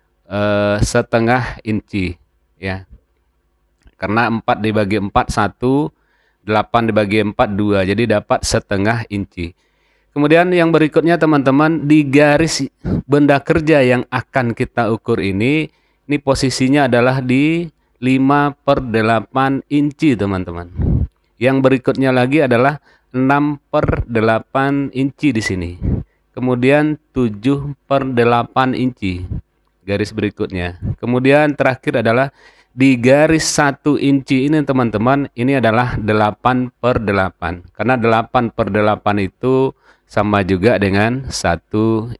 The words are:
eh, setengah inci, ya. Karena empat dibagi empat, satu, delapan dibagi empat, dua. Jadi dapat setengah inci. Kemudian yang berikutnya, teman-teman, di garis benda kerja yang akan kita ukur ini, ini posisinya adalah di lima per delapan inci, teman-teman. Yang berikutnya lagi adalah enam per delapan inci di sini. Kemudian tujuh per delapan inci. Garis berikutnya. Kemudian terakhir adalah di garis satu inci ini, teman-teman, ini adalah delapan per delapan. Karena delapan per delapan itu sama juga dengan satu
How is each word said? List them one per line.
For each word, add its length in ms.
eh, 560
setengah 840
inci, 520
ya. 320
Karena 320
empat 320
dibagi 320
empat, 320
satu, 640
delapan 480
dibagi 320
empat, 320
dua. 320
Jadi 240
dapat 320
setengah 720
inci. 400
Kemudian 360
yang 200
berikutnya, 480
teman-teman, 640
di 240
garis 560
benda 400
kerja 400
yang 240
akan 480
kita 320
ukur 320
ini, 480
ini 120
posisinya 680
adalah 320
di 480
lima 520
per 320
delapan 840
inci, 480
teman-teman. 560
Yang 200
berikutnya 520
lagi 320
adalah 360
enam 520
per 400
delapan 840
inci 400
di 120
sini. 280
Kemudian 680
tujuh 640
per 220
delapan 640
inci. 540
Garis 320
berikutnya. 640
Kemudian 560
terakhir 480
adalah 320
di 240
garis 560
satu 480
inci 480
ini, 160
teman-teman, 720
ini 240
adalah 400
delapan 720
per 320
delapan. 720
Karena 240
delapan 500
per 220
delapan 560
itu 480
sama 400
juga 320
dengan 500
satu 920